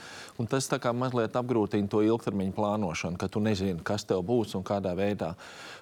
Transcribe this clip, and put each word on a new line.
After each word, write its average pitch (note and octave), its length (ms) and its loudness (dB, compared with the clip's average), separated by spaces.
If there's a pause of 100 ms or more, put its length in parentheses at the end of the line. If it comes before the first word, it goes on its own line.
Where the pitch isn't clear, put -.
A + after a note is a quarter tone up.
(400)
Un A2+ 80 -2
tas C3+ 200 0
tā C#3 120 -2
kā A#2+ 180 0
mazliet B2 400 0
apgrūtina A2 500 2
to G#2+ 140 0
ilgtermiņu G2+ 540 2
plānošanu, G2+ 640 0
ka G2 80 0
tu G#2+ 120 -2
nezini, F#2+ 440 0
kas G#2 200 -2
tev F#2 220 0
būs A2+ 300 2
un F#2 80 -4
kādā F#2+ 340 0
veidā. G2 380 0 (460)